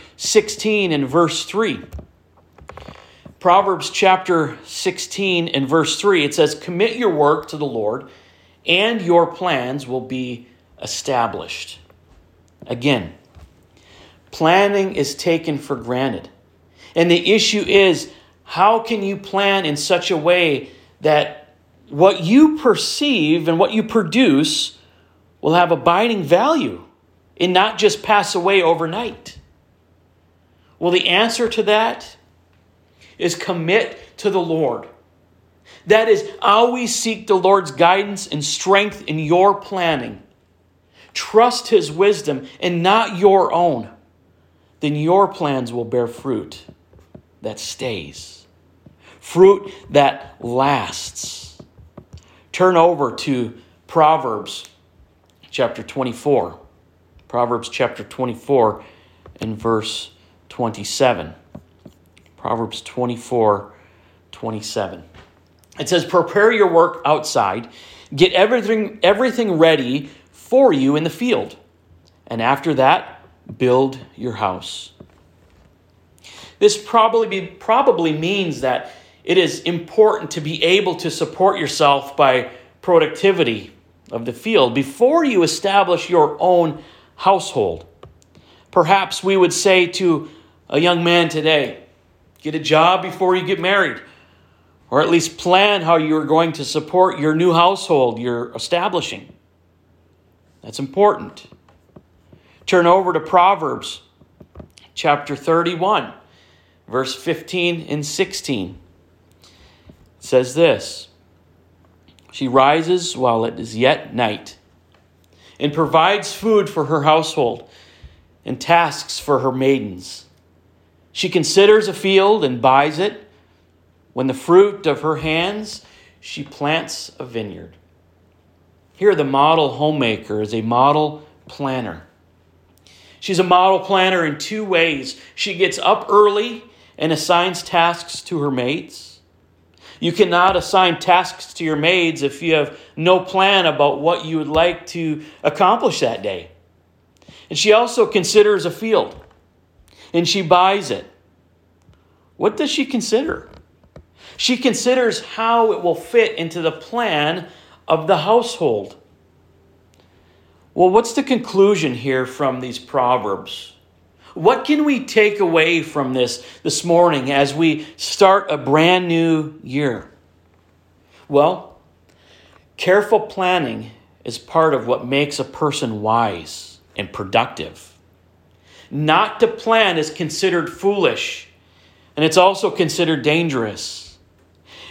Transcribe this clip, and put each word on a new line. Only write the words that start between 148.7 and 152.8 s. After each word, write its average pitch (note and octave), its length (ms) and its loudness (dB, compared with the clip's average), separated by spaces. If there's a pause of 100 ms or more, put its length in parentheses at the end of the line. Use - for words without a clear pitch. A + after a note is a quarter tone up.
field, G#3 460 -2 (960)
and E3+ 160 0
she G3 140 -2
buys F3+ 500 2
it. F#2+ 140 -10 (1300)
What A3 200 -2
does - 140 -2
she C4+ 160 -4